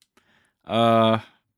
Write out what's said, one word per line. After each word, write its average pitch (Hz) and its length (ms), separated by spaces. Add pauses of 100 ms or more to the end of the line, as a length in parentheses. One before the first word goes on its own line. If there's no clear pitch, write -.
(640)
Uh, 113 540 (380)